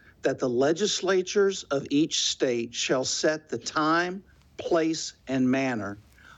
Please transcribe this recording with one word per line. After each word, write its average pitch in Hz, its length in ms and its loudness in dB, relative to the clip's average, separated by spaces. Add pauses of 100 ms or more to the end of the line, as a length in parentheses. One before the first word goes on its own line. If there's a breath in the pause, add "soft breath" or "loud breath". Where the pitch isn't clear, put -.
(220 soft breath)
that 135 180 0
the 131 100 0
legislatures 185 1160 2
of - 260 -2
each 147 320 2
state 120 500 -2
shall 131 320 0
set 156 420 -2
the 120 120 -6
time, 170 640 0 (340 soft breath)
place, - 560 0 (140)
and 131 200 2
manner 120 520 -2 (380 loud breath)